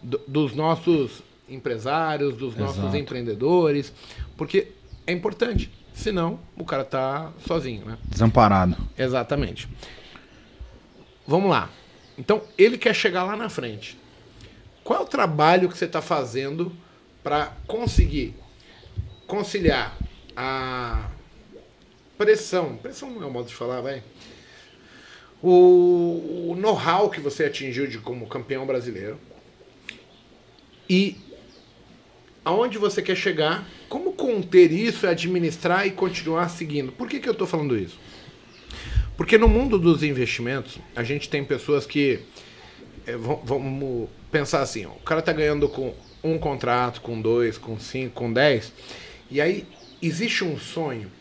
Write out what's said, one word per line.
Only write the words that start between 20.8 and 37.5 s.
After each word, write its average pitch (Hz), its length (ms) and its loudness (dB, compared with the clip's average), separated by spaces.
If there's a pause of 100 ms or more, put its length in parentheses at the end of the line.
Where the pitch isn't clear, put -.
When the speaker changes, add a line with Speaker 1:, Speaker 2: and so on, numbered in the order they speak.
Speaker 1:
pressão? 190 600 2
Pressão 269 340 -12
não 226 120 -12
é 151 40 -8
o 135 40 -8
modo 120 180 -8
de - 60 -16
falar, 123 280 -6
vai. 135 200 -8 (1400)
O, 175 1120 6
o 170 60 -4
know-how 196 520 2
que - 100 -8
você 143 240 -2
atingiu 135 420 -4
de 117 120 -8
como 120 280 -10
campeão 131 400 -8
brasileiro 117 520 -4 (1700)
e 190 280 4 (1300)
aonde 214 340 2
você 202 240 0
quer 185 140 0
chegar, 175 500 0 (220)
como 339 240 -4
conter 185 600 6
isso, 208 340 0
administrar 170 800 0
e 196 40 0
continuar 170 580 -2
seguindo. 147 440 -6
Por 240 160 -8
que 277 120 -6
que - 80 -8
eu 240 60 2
tô 190 120 -2
falando 151 300 0